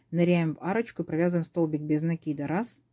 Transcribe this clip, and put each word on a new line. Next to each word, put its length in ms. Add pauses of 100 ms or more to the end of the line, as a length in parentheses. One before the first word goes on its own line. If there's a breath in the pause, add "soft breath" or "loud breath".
(100)
Ныряем 460
в 60
арочку 400
и 40
провязываем 380
столбик 360
без 220
накида. 460
Раз. 340 (100)